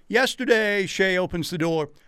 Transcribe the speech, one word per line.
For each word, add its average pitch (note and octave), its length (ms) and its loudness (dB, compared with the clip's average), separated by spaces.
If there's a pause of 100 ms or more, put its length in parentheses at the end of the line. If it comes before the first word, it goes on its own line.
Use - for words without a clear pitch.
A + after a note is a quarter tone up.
Yesterday, A3 800 0
Shay F#3+ 320 0
opens F3 320 -4
the F3 80 -6
door. D#3+ 320 -2 (180)